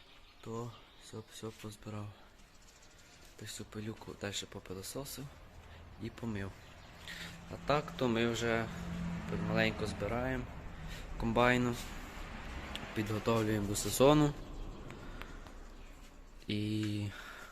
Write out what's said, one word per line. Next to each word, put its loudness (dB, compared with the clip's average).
то -6
все, -14
все -10
позбирав. -8
То -12
всю -10
пилюку -8
далі -2
попилососив -8
і -4
помив. -4
А -6
так, 4
то 4
ми 6
вже 4
помаленьку 4
збираємо 0
комбайну, 8
підготовлюємо 4
до 0
сезону. 8
І 0